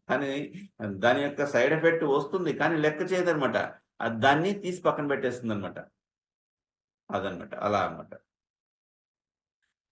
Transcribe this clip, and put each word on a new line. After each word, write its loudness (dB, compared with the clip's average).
కానీ -2
దాని 2
యొక్క -2
సైడ్ 4
ఎఫెక్ట్ 2
వస్తుంది, 0
కానీ 0
లెక్క 0
చేయదనమాట. 2
అది -2
దాన్ని 4
తీసి -6
పక్కన 0
పెట్టేస్తుంది -2
అనమాట. -6
అదనమాట, -6
అలా 0
అనమాట. -6